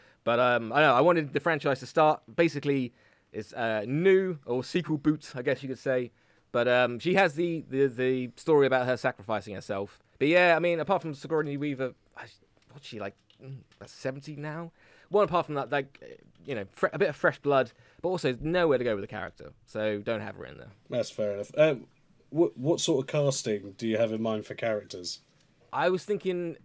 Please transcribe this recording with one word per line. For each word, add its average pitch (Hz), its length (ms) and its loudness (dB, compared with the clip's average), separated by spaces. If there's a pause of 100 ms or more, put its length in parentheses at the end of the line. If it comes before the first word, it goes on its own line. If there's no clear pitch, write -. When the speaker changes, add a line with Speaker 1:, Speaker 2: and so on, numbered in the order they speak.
(240)
Speaker 1:
But, 117 160 2
um, 120 320 2
I 143 80 4
don't 156 80 6
know. 127 60 6
I 127 80 6
wanted 160 320 2
the 143 60 -2
franchise 147 400 -2
to 123 60 -14
start 156 360 4 (120)
basically 139 600 0 (360)
it's, 104 220 -12
uh, 110 340 -2
new 185 600 2
or 123 180 -2
sequel 156 320 -2
boots, 151 400 -2
I 123 60 -6
guess 135 200 -2
you 135 60 -10
could 127 100 -8
say. 127 340 -2 (380)
But, 120 160 0
um, 123 320 4
she 170 160 -2
has 185 200 4
the, 165 340 -2
the, 135 200 2
the 127 480 -2
story 147 300 4
about 127 200 2
her 127 100 2
sacrificing 107 580 -4
herself. 101 440 -8 (200)
But 139 100 2
yeah, 175 280 6
I - 20 2
mean, 170 220 0
apart 180 220 0
from 160 100 -8
Sigourney 147 460 -4
Weaver, 135 340 -4 (240)
I, - 60 -16 (480)
what's - 160 -20
she, 110 140 -12
like, 101 160 -10 (280)
mm, 135 120 -14 (200)
about - 140 -20
seventy 139 460 -10
now? 151 360 -12 (380)
One 202 140 4
apart 165 200 2
from 147 120 -6
that, 127 140 -4
like, - 520 -6 (240)
you 143 80 -6
know, 101 180 -6
fre-, - 220 -2
a - 40 -4
bit 185 120 2
of 143 60 -10
fresh 151 240 0
blood, 135 320 2 (280)
but 165 80 -2
also 175 320 -2
nowhere 160 380 2
to 123 60 -4
go 113 100 0
with 98 80 -4
the 98 60 -10
character, 87 440 -12 (140)
so 107 320 -2
don't 110 240 -4
have 101 140 -12
her 80 100 -14
in 67 100 -16
there. 117 140 -20 (180)
Speaker 2:
That's 120 220 -2
fair 104 240 -2
enough. 101 220 -8
Uh, 151 180 6 (560)
wh-, 156 260 0
what 127 240 0
sort 135 240 2
of - 40 -14
casting 113 680 -2
do 113 120 -4
you 110 100 2
have 113 140 0
in 110 100 -4
mind 110 240 -4
for - 80 -14
characters? 98 640 -6 (540)
Speaker 1:
I 151 160 0
was 185 160 0
thinking 180 600 -4